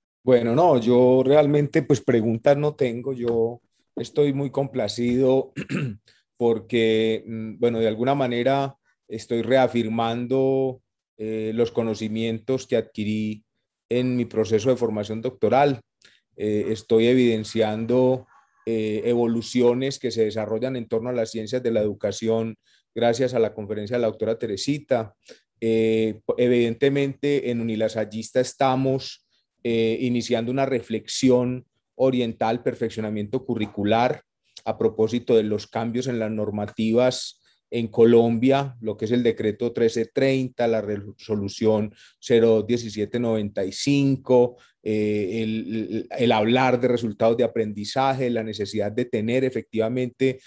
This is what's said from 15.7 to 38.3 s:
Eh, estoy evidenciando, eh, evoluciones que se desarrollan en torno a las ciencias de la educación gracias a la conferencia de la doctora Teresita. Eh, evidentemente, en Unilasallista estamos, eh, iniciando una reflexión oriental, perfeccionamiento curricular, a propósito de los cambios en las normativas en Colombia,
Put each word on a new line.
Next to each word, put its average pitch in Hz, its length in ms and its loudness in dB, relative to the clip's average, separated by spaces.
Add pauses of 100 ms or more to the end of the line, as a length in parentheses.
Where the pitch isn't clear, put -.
Eh, 104 340 -2
estoy 113 380 2
evidenciando, 117 1200 2 (420)
eh, 107 360 -2
evoluciones 120 920 0
que 120 140 -6
se 113 140 2
desarrollan 110 500 -4
en 117 140 -8
torno 113 200 -4
a 127 40 -4
las 113 180 -4
ciencias 113 320 -6
de 120 80 0
la 110 80 2
educación 110 760 -2 (360)
gracias 120 400 0
a 123 60 0
la 107 140 0
conferencia 104 420 -6
de 123 60 0
la 113 60 0
doctora 110 300 -2
Teresita. 120 800 -4 (460)
Eh, 110 580 2 (180)
evidentemente, 135 1120 0
en 117 120 -2
Unilasallista 110 800 -2
estamos, 131 840 -2 (380)
eh, 113 380 0
iniciando 120 500 -2
una 135 140 0
reflexión 123 1000 0 (300)
oriental, 120 680 0
perfeccionamiento 110 840 -4
curricular, 110 760 0 (440)
a 110 120 -4
propósito 113 580 0
de 110 80 4
los 104 220 -4
cambios 117 420 -6
en 120 120 -4
las 107 100 -4
normativas 110 1120 -2 (280)
en 117 200 -4
Colombia, 120 880 4